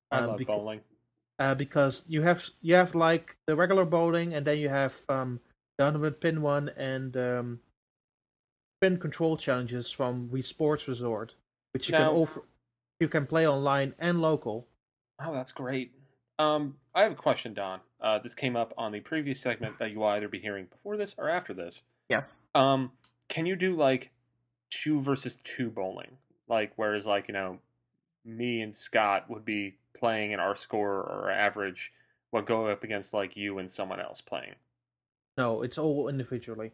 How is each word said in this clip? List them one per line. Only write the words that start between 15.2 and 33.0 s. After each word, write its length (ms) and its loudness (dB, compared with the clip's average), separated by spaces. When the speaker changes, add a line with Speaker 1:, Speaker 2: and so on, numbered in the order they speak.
Speaker 1:
that's 200 -6
great. 400 -6
Um, 380 2
I 80 6
have 100 4
a 40 -8
question, 380 0
Don. 260 -6
Uh, 180 2
this 160 -10
came 220 -2
up 200 -2
on 160 -6
the 80 -6
previous 400 -4
segment 380 -4
that 120 -4
you 100 -8
will 80 4
either 200 0
be 100 -8
hearing 280 -6
before 300 -10
this 200 -6
or 140 -2
after 240 -2
this. 280 -10
Speaker 3:
Yes. 300 -2
Speaker 1:
Um, 380 4
can 180 -2
you 100 0
do, 180 0
like, 380 2
two 300 0
versus 420 -2
two 280 -6
bowling? 480 -8
Like, 300 0
whereas, 300 0
like, 220 0
you 60 -10
know, 240 -4
me 360 -4
and 160 -8
Scott 540 0
would 140 -10
be 340 -6
playing 360 0
in 80 -2
our 140 0
score 440 -2
or 320 -4
average, 600 -2
would 120 0
go 220 0
up 180 -2
against, 300 -6